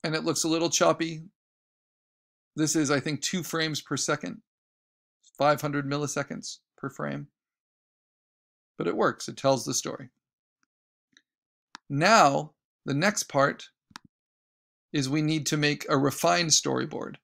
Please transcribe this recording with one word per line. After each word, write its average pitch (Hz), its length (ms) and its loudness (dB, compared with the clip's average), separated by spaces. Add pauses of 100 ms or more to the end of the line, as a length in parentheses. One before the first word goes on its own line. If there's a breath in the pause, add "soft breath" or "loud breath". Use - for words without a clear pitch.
And 160 120 -2
it 156 80 -4
looks 156 200 0
a 170 40 -2
little 165 220 2
choppy. 165 520 2 (1300)
This 151 200 0
is, 147 140 2
I 143 100 2
think, 147 220 -4
two 180 220 -4
frames 160 380 -4
per - 140 -6
second, - 460 -6 (960)
five 143 240 2
hundred 147 260 -2
milliseconds 143 720 -6 (200)
per 139 120 -8
frame. 143 380 -8 (1500)
But - 80 -2
it - 100 -2
works, 156 300 -2
it - 100 -12
tells 135 260 0
the 135 120 -6
story. 131 340 -8 (1800)
Now, 156 640 6 (320)
the 139 80 -2
next 190 300 0
part - 460 0 (1200)
is 139 160 -2
we 151 140 0
need 156 260 0
to 156 100 0
make 147 300 0
a 151 100 2
refined 165 520 2
storyboard. 135 760 0